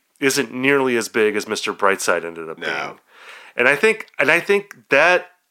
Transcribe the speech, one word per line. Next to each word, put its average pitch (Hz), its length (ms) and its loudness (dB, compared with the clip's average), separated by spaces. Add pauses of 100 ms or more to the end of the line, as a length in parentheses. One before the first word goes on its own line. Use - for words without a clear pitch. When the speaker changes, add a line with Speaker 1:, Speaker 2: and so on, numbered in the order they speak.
(200)
Speaker 1:
isn't 135 320 0
nearly 131 440 0
as 110 120 -2
big 107 280 0
as 101 120 -4
Mister 104 240 -4
Brightside 92 520 0
ended 82 240 -12
up 80 100 -12
Speaker 2:
No. 82 80 -10
Speaker 1:
being. 76 340 -6 (560)
And 123 120 2
I 143 80 4
think, 214 320 0 (100)
and 143 120 2
I 165 100 4
think - 480 -4
that 165 420 4 (200)